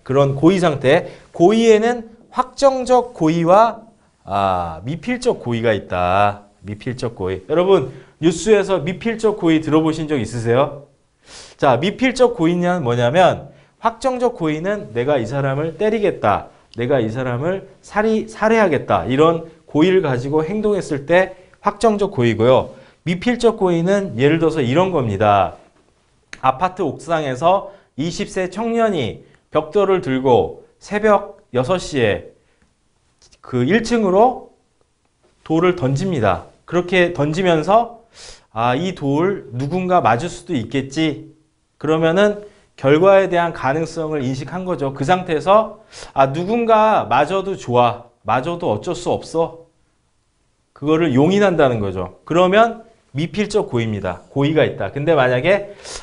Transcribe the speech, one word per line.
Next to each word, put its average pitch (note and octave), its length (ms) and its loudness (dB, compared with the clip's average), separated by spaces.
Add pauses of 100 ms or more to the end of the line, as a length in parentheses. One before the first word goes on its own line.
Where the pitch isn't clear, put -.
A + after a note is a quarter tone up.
그런 C#3 320 0
고의 E3 240 4
상태. D#3 520 0 (220)
고의에는 A3+ 760 2 (200)
확정적 B3+ 840 0
고의와, E3+ 680 2 (420)
아, F2+ 600 -2
미필적 A#3 560 -4
고의가 A#2 320 0
있다. G2 720 0 (200)
미필적 A2 520 -10
고의. F#2+ 340 -6
여러분, F3 440 2 (280)
뉴스에서 F#3 600 2
미필적 G#3 580 -4
고의 D#3+ 220 2
들어보신 D#3 480 0
적 D3+ 100 -2
있으세요? A#2 680 -2 (720)
자, C3+ 200 4
미필적 A#3+ 600 0
고의는 F3 460 0
뭐냐면 B2 680 2 (280)
확정적 A#3+ 580 -2
고의는 E3 560 -4
내가 B2+ 260 0
이 A2+ 80 -4
사람을 C#3 520 -4
때리겠다. G3+ 680 0 (280)
내가 B2 240 0
이 A2+ 100 -2
사람을 C3 580 -6 (140)
살이-, A3 460 -2
살해하겠다. E3 800 0
이런 D#3 420 2 (180)
고의를 F#3 360 2
가지고 C#3 420 -2
행동했을 F#3+ 640 -4
때 F#3 300 2 (240)
확정적 G3+ 520 0
고의고요. A#2 580 2 (340)
미필적 A3+ 540 0
고의는 F3+ 600 0
예를 D3 200 2
들어서 D#3+ 220 0
이런 D3 300 2
겁니다. G2+ 640 2 (840)
아파트 F3+ 420 -2
옥상에서 D#3 920 -2 (240)
이십 E3+ 320 -6
세 F#3 220 -6
청년이 G#3+ 760 -4 (260)
벽돌을 F#3+ 520 0
들고 B2+ 640 0 (140)
새벽 G#3 600 -2 (160)
여섯 C3 240 0
시에 A2+ 480 -2 (1120)
그 B2 240 -2
일 G3+ 180 2
층으로 A3+ 680 0 (920)
돌을 F3 320 0
던집니다. C3 680 0 (200)
그렇게 F3 500 0
던지면서 F3 880 0 (500)
"아, A#2+ 220 0
이 F3+ 200 -4
돌 D#3 580 -2
누군가 F3+ 480 -2
맞을 B2 280 0
수도 - 260 -10
있겠지." C#3 800 -4 (440)
그러면은 E3 640 0 (320)
결과에 F#3 520 4
대한 E3+ 240 -2
가능성을 D#3 720 -4
인식한 C#3+ 440 -6
거죠. C#3 260 -4
그 C#3 120 -6
상태에서 F3+ 760 0 (320)
"아, C3+ 200 2
누군가 G#3+ 720 2
맞아도 F3+ 520 0
좋아. A#2+ 480 0 (180)
맞아도 D3 480 -2
어쩔 G#2+ 240 -4
수 E3 160 -8
없어." D#3 560 -6 (1080)
그거를 D#3 400 0
용인한다는 D#3 640 4
거죠. F#2 440 -6
그러면 G3 600 2 (280)
미필적 F3 580 -2
고의입니다. G#2 580 -4
고의가 D3 360 2
있다. - 280 -4
근데 D3 220 0
만약에 C#3+ 600 0 (280)